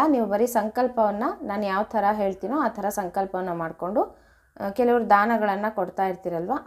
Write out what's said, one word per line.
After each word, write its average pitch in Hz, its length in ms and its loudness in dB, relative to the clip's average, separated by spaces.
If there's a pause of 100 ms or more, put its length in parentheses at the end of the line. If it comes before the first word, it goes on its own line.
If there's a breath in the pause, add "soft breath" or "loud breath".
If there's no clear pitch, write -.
ನೀವು 247 180 2
ಬರೀ 208 200 2
ಸಂಕಲ್ಪವನ್ನ 226 760 0 (180)
ನಾನು 208 240 -4
ಯಾವ 196 180 0
ಥರ 208 280 -2
ಹೇಳ್ತೀನೋ 208 480 -2
ಆ 254 80 0
ಥರ 208 220 -4
ಸಂಕಲ್ಪವನ್ನ 190 640 -4
ಮಾಡ್ಕೊಂಡು, 175 760 -4 (340 soft breath)
ಆ, 202 80 -4
ಕೆಲವ್ರು 240 400 2
ದಾನಗಳನ್ನ 208 600 4
ಕೊಡ್ತಾ 190 380 -2
ಇರ್ತೀರಲ್ವ, 180 440 -4 (160)